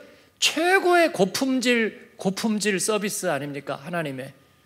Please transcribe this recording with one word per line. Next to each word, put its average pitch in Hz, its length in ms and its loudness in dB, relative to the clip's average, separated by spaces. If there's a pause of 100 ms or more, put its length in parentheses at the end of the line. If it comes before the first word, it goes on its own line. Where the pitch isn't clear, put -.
(400)
최고의 349 720 4
고품질, 240 1040 0
고품질 202 640 -2
서비스 202 500 -2
아닙니까? 143 460 -4
하나님의 143 580 -8 (320)